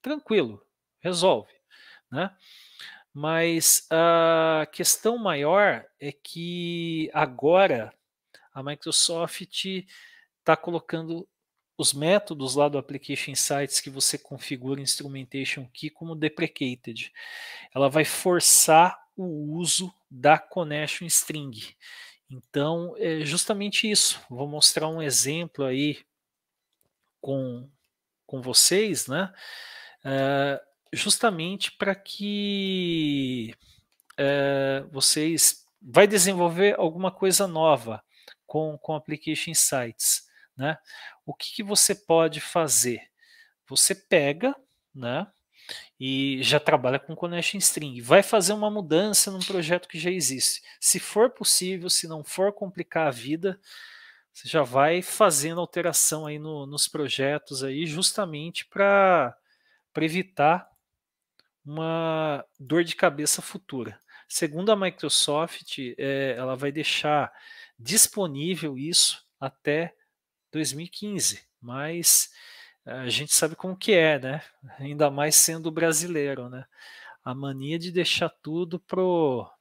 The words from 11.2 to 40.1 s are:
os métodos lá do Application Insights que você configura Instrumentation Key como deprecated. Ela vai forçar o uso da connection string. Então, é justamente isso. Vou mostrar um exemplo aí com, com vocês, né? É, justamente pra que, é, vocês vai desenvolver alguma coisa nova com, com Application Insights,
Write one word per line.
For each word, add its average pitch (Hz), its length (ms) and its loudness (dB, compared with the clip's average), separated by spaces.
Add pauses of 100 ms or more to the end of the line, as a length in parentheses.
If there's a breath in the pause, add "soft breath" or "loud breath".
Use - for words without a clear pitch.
os 143 160 0
métodos 151 600 0
lá 147 140 4
do 143 80 -2
Application 139 540 -8
Insights 139 500 -2
que - 80 -16
você 135 300 -2
configura 135 600 -8
Instrumentation 135 920 -6
Key - 160 -12
como 165 260 -12
deprecated. 151 960 -6 (640 loud breath)
Ela 135 140 4
vai 151 160 4
forçar 170 960 6 (140)
o 151 380 -6
uso 175 360 -2 (200)
da 143 280 6
connection 151 680 -6
string. 143 680 -4 (560 loud breath)
Então, 156 680 -4
é 160 260 -2
justamente 202 680 -2
isso. - 380 2
Vou 127 180 -8
mostrar 151 420 2
um 160 120 -6
exemplo 151 640 -2
aí 135 400 -2 (1160)
com, 131 460 -6 (580)
com 131 160 -10
vocês, 180 680 2
né? 175 240 -2 (760 loud breath)
É, 139 560 0 (300)
justamente 190 800 -2
pra 202 220 -2
que, 175 1600 -4 (640 soft breath)
é, 139 720 0
vocês 151 760 0 (140)
vai 160 260 8
desenvolver 190 720 2
alguma 175 320 0
coisa 190 380 2
nova 143 560 2 (420 loud breath)
com, 156 300 -4
com - 180 -8
Application 156 580 -6
Insights, - 760 0 (260 soft breath)